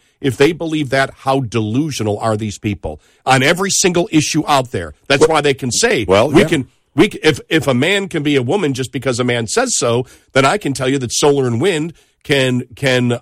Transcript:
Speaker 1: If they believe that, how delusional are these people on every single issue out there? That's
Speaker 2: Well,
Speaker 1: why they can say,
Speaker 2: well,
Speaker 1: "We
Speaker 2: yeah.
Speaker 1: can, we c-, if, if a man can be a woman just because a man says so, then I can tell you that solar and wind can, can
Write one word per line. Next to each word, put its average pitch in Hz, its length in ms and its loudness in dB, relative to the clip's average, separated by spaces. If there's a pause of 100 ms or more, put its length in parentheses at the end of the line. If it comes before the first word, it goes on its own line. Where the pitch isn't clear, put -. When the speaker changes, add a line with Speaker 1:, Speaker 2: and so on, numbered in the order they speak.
(200)
Speaker 1:
If 135 160 -2
they 151 160 4
believe 156 380 -6
that, 135 220 0
how 135 280 -2
delusional 113 800 -2
are 113 160 0
these 104 220 -6
people 85 420 -6 (260)
on 131 160 4
every 180 280 0
single 175 420 0
issue 156 340 0
out 135 240 0
there? 82 240 -8 (140)
That's 143 140 2
Speaker 2:
Well, 156 80 6
Speaker 1:
why 156 100 2
they 143 140 0
can 127 180 -6
say, 185 320 0
Speaker 2:
well, 101 260 4
Speaker 1:
"We 165 120 6
Speaker 2:
yeah. 202 60 2
Speaker 1:
can, 147 200 -2 (260)
we 170 160 4
c-, - 120 -12
if, 156 180 2 (100)
if 156 160 0
a 135 80 2
man 185 340 0
can 156 140 -4
be 147 140 0
a 127 60 2
woman 151 300 -2
just 123 180 -6
because 127 300 -4
a 123 40 0
man 120 240 -2
says 240 280 -2
so, 120 300 0 (260)
then 135 140 4
I 190 100 2
can 151 160 -6
tell 131 160 -4
you 139 120 0
that 120 120 -6
solar 143 340 2
and 117 140 -2
wind 165 320 -2 (300)
can, 131 400 0 (120)
can 123 480 0